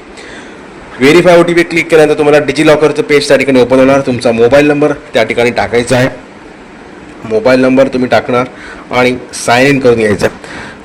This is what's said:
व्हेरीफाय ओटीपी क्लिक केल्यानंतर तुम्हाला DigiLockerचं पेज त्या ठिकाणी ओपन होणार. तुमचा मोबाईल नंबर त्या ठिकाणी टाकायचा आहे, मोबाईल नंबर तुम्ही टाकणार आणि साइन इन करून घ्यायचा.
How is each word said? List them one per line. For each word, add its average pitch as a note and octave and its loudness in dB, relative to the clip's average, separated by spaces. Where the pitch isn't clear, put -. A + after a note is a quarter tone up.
व्हेरीफाय E3+ 4
ओटीपी E3+ 2
क्लिक E3 -6
केल्यानंतर D3+ 2
तुम्हाला D3 2
DigiLockerचं D3 0
पेज C#3+ 0
त्या C#3 4
ठिकाणी C3 2
ओपन B2 2
होणार. C3+ 2
तुमचा B2 -2
मोबाईल A#2+ 2
नंबर D3 0
त्या - -4
ठिकाणी A#2 -2
टाकायचा A2+ -2
आहे, B2+ 0
मोबाईल A2+ 0
नंबर C3 2
तुम्ही B2+ -4
टाकणार B2 -2
आणि B2 0
साइन B2+ 2
इन C#3 2
करून A#2+ 2
घ्यायचा. G#2 0